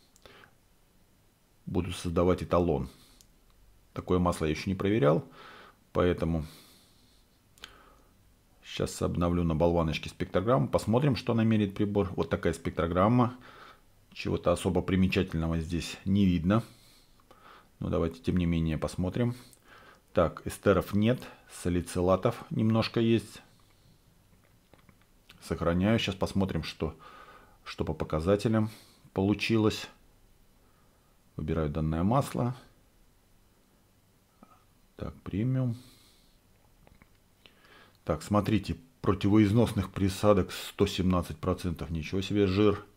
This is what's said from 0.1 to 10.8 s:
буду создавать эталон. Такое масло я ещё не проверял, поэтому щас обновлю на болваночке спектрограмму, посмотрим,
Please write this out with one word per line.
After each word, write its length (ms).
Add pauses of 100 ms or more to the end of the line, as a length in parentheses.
буду 280
создавать 500
эталон. 460 (1040)
Такое 260
масло 240
я 80
ещё 180
не 60
проверял, 480 (680)
поэтому 520 (2250)
щас 400
обновлю 440
на 100
болваночке 540
спектрограмму, 580
посмотрим, 480